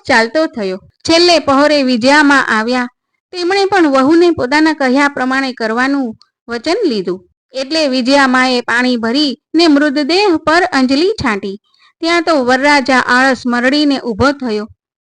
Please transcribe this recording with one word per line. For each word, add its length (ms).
ચાલતો 380
થયો. 300
છેલ્લે 640
પહોરે 440
વિજયામાં 760
આવ્યા. 300
તેમણે 320
પણ 240
વહુને 420
પોતાના 420
કહ્યા 360
પ્રમાણે 440
કરવાનું 640
વચન 280
લીધું. 420
એટલે 360
વિજયામાએ 720
પાણી 360
ભરી 420
ને 120
મૃતદેહ 680
પર 260
અંજલિ 500
છાંટી. 340
ત્યાં 220
તો 220
વરરાજા 540
આળસ 480
મરડીને 520
ઊભો 340
થયો. 360